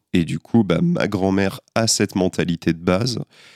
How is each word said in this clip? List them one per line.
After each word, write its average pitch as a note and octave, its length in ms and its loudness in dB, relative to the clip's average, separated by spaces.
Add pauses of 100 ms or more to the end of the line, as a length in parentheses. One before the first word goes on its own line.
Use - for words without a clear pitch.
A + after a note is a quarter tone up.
(120)
Et F2 140 2
du D2 120 -4
coup, A2+ 280 2
bah, E2+ 160 0
ma F2 260 0
grand-mère G2 540 0 (140)
a A2+ 120 0
cette - 280 0
mentalité F2 580 0
de E2 40 -10
base. F#2+ 420 -2 (360)